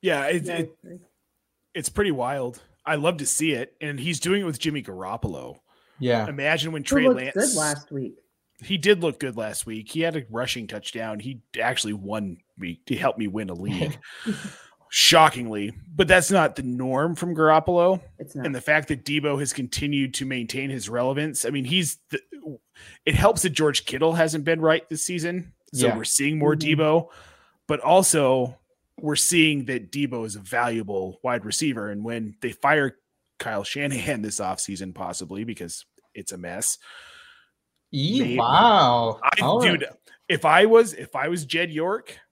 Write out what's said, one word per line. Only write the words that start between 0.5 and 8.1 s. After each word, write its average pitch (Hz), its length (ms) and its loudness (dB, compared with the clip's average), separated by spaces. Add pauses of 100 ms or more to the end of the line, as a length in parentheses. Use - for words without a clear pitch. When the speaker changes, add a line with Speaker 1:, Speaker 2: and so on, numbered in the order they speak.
Speaker 2:
I 170 40 -4
Speaker 1:
it, 160 260 -6
Speaker 2:
agree. 180 160 -18 (720)
Speaker 1:
it's - 160 -6
pretty 208 220 0
wild. 127 500 -4 (240)
I 151 100 0
love 156 220 0
to 143 80 -6
see 156 280 0
it, 127 280 -4
and 147 180 -6
he's 156 200 -4
doing 196 220 0
it 190 40 -4
with 151 140 -4
Jimmy 147 240 -4
Garoppolo. 92 720 -8 (420)
Speaker 3:
Yeah. 120 280 0
Speaker 1:
Imagine 147 440 0
when 156 100 -6
Speaker 2:
Who - 60 -8
Speaker 1:
Trey 269 200 4
Speaker 2:
looked 247 140 4
Speaker 1:
Lance 135 140 -6
Speaker 2:
good 240 200 0
last 151 360 -2
week. 135 240 -8 (480)